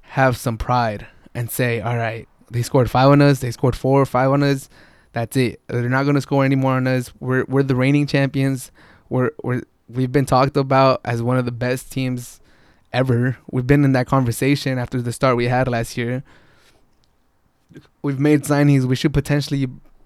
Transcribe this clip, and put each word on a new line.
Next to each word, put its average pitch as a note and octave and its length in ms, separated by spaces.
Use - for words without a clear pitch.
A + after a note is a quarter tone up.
have C3 360
some A2+ 200
pride A#2 500
and A#2 160
say, A#2+ 300
"All A#2+ 180
right, A2+ 300
they A#2+ 100
scored B2+ 300
five C3 180
on C#3+ 120
us. C#3+ 180
They B2 120
scored B2 240
four C3+ 260
or C3+ 40
five C3 260
on C#3+ 120
us. C#3 260
That's A#2 240
it. B2 300
They're A#2+ 220
not C3+ 160
gonna C#3+ 160
score C#3 240
anymore C3+ 280
on B2+ 140
us. B2+ 320
We're, B2+ 280
we're C3+ 160
the C3+ 120
reigning C#3 300
champions. C3+ 640
We're, B2+ 220
we're, B2 180
we've B2+ 240
been C3+ 140
talked C3+ 320
about C3+ 480
as A#2 180
one B2 140
of B2 80
the A#2+ 60
best B2 400
teams B2+ 500
ever. B2 460
We've B2+ 160
been C#3+ 200
in C3+ 80
that B2+ 140
conversation C3+ 720
after B2 240
the A#2+ 120
start C3 240
we A#2+ 80
had B2 220
last A#2 300
year. B2 260
We've C#3 180
made D3 240
signings. C#3+ 420
We B2+ 100
should C#3+ 180
potentially C#3 540